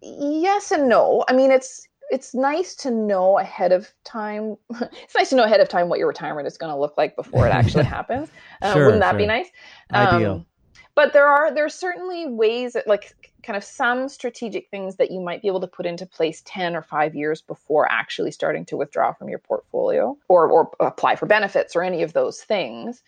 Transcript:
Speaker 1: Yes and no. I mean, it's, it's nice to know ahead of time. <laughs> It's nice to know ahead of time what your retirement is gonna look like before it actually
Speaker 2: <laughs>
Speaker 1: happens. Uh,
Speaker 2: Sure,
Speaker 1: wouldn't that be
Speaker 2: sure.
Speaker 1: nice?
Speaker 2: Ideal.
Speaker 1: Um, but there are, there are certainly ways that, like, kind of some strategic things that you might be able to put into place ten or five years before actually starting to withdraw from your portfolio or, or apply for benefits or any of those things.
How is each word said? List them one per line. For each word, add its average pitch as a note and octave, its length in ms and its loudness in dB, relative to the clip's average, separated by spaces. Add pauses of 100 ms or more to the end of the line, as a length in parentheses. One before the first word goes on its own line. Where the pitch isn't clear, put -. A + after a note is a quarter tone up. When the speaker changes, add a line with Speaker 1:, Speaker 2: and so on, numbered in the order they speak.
Speaker 1:
Yes E4 680 -4
and D4 180 2
no. E3 400 4
I - 40 0
mean, C4 180 4
it's, - 380 -2 (220)
it's - 240 -6
nice D4 400 -2
to - 160 -6
know G3 480 2
ahead F#3 340 0
of F#3 180 2 (140)
time. G#3+ 540 -8 (100)
<laughs> A#3 120 -10
It's - 340 -12
nice F#4+ 160 0
to C4+ 60 2
know A#3+ 80 6
ahead G#3+ 160 6
of F#3+ 100 4
time F3 180 0
what E3 100 -2
your D#3+ 100 0
retirement D3 380 -6
is E3 120 -10
gonna D#3 200 -6
look D3+ 200 -2
like D3+ 180 0
before A#2+ 300 0
it A2 60 2
actually - 320 4
Speaker 2:
<laughs> - 140 -4
Speaker 1:
happens. C#4 300 -6 (320)
Uh, G3+ 120 0
Speaker 2:
Sure, C#3+ 120 2
Speaker 1:
wouldn't G#3 160 6
that F#3 160 2
be G3+ 60 0
Speaker 2:
sure. G#3 60 0
Speaker 1:
nice? B3+ 200 -2 (460)
Speaker 2:
Ideal. F3 400 2
Speaker 1:
Um, E2 120 -12 (480)
but D4 200 4
there C#4+ 120 6
are, C#4+ 280 4
there D4 100 0
are D4+ 60 -4
certainly F4 560 -8
ways A#3 480 -2
that, - 120 -6
like, G3+ 280 -2 (280)
kind G#3 140 -8
of G3+ 80 -8
some B3+ 420 -2
strategic B3 600 -10
things F#3+ 280 -10
that - 140 0
you F3+ 80 -8
might F3 220 -8
be G#3 80 -4
able F#3 120 -2
to F#3+ 60 -6
put - 200 -10
into F3 180 -8
place D#3+ 400 -6
ten F3 320 -6
or D#3+ 60 -8
five D#3 320 -4
years D3+ 260 -6
before - 500 -2
actually - 420 -4
starting D#3 340 -4
to D3+ 100 -8
withdraw D3 380 -2
from - 160 -14
your - 80 -10
portfolio - 760 -2 (140)
or, E3 220 6
or D#3+ 200 4 (100)
apply - 360 0
for - 80 -8
benefits G#3 500 0
or E3+ 80 0
any F3+ 200 -4
of D#3+ 100 -4
those C3 300 -2
things. F3 640 -6